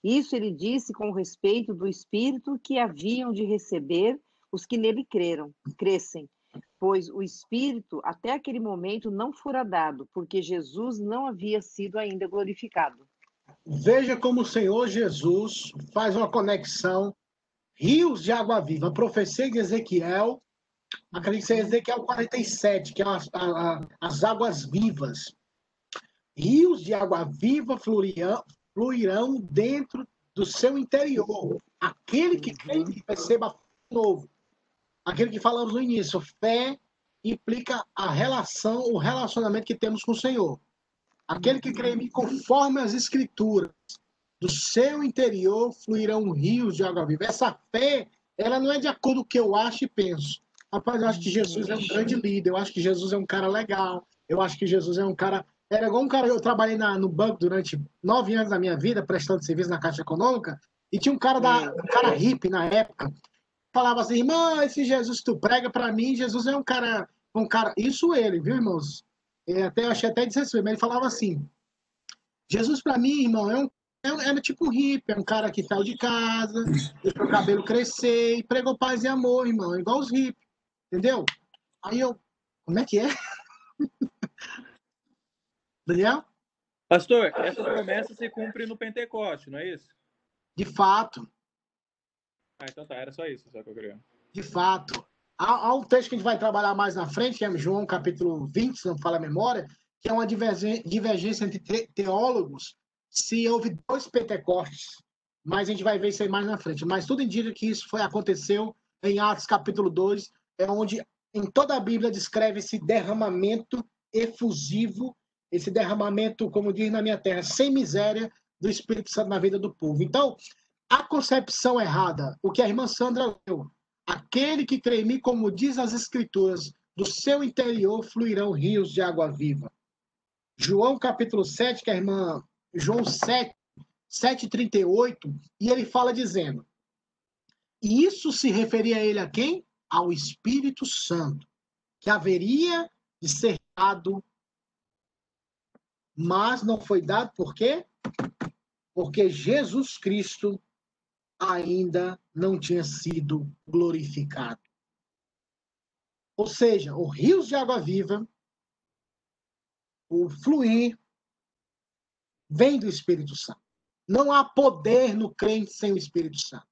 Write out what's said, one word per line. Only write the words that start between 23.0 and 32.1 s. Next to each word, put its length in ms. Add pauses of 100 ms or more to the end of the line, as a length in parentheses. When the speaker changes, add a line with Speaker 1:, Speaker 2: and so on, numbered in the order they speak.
Speaker 2:
é 60
as, 240
a, 120
a, 440 (120)
as 220
águas 420
vivas. 680 (1040)
Rios 460
de 100
água 300
viva 520
fluirão, 680 (320)
fluirão 640
dentro 680 (280)
do 100
seu 320
interior. 840 (180)
Aquele 580